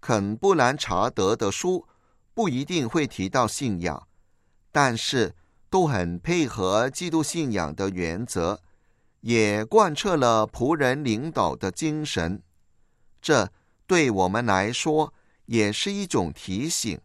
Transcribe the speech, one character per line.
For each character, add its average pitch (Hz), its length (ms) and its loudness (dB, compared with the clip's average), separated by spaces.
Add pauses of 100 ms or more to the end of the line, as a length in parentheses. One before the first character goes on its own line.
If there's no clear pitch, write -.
肯 104 340 0
布 190 180 2
兰 131 240 4
查 101 320 0
德 104 280 0
的 104 120 -2
书 180 380 -2 (460)
不 220 160 0
一 131 160 -2
定 156 220 -2
会 151 200 0
提 - 220 -4
到 123 180 2
信 104 320 -4
仰， 85 280 -4 (680)
但 131 240 2
是 117 360 -2 (360)
都 190 180 2
很 87 320 -2
配 170 260 0
合 107 440 0
基 175 200 -8
督 160 140 0
信 143 300 -4
仰 82 200 -2
的 98 160 -2
原 90 360 -4
则， 95 360 -4 (600)
也 107 420 2
贯 185 320 2
彻 180 220 0
了 113 280 4
仆 131 300 -2
人 139 260 0
领 131 300 -2
导 92 240 0
的 95 160 -4
精 151 340 -4
神。 90 360 -4 (800)
这 117 280 2 (380)
对 160 240 4
我 95 160 2
们 110 180 0
来 101 260 2
说 151 420 0 (320)
也 110 260 2
是 202 220 -4
一 196 120 -4
种 92 280 -2
提 101 340 -6
醒 117 380 -4